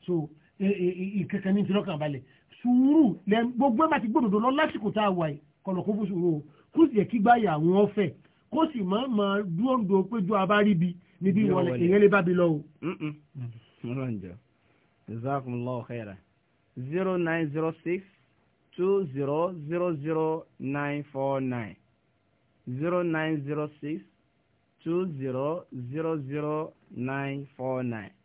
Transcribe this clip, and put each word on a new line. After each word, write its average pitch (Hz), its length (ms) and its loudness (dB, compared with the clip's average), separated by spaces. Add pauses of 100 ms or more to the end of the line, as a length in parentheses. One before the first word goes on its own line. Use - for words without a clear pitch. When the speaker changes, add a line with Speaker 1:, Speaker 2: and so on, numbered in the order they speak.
Speaker 1:
So, 165 280 -2 (260)
ẹ, 196 100 -4
ẹ, 180 240 2
ẹ, 185 160 -6 (160)
nǹkan 190 200 -4
kan 190 140 0
ní 202 100 2
fi - 80 -2
lọ́kàn 190 260 -2
balẹ̀. 143 240 -6 (340)
Sùúrù, 254 720 4
lẹ, 208 100 4 (160)
gbogbo 254 320 4
ẹ̀ 320 60 2
bá 294 80 2
ti 233 80 -4
gbódòdó 220 320 2
lọ 240 180 2
lásìkò 233 340 0
tá 214 140 0
a 196 60 2
wà 170 180 0
yìí, 143 100 -8 (220)
kọ̀nà 190 240 -4
kó 202 80 -2
fún 208 160 -2
sùúrù 180 280 0
o. 147 40 -6 (320)
Kó 320 160 6
sì 233 80 0
yẹ 190 80 4
kí - 140 -4
gbáyà 226 340 6
àwọn 180 320 4
ọ̀fẹ́, 202 240 0 (420)
kó 311 220 2
sì 233 80 -4
má 202 260 -2
máa 202 360 0
dúró 214 340 0
ń 220 100 -2
do 190 160 4
pé 196 220 -4
ju 202 100 0
abá 196 280 2
rí 208 100 4
bi 175 220 0 (260)
níbí 196 220 2
Speaker 2:
Bí 202 60 4
Speaker 1:
wọlé, 180 220 2
Speaker 2:
wọlé. 123 80 -2
Speaker 1:
èèyàn 185 220 6
lè 202 80 8
bá 202 120 4
bi 180 120 2
lọ 175 140 4
o. 151 140 2 (200)
Speaker 2:
Mm-mm. 156 320 -6 (680)
Ọlọ́run 123 380 -6
jẹ́. 92 140 -14 (720)
Jazakumullahu 123 760 -6
khairan. 110 340 -12 (600)
Zero 180 400 -4
nine 165 340 0
zero 160 200 -2 (120)
six 185 200 -4 (680)
two 196 400 0
zero 147 400 -2 (140)
zero 175 280 -2
zero 160 500 -2 (120)
nine 143 460 -4
four 135 380 -2
nine. 120 340 -6 (920)
Zero 165 360 -2
nine 156 420 -2
zero 151 220 -4 (140)
six 156 200 -6 (840)
two 175 220 0 (120)
zero 135 480 -4 (260)
zero 160 260 -4 (100)
zero 151 460 -4 (140)
nine 139 580 -6 (120)
four 127 260 -4
nine. 113 280 -8 (140)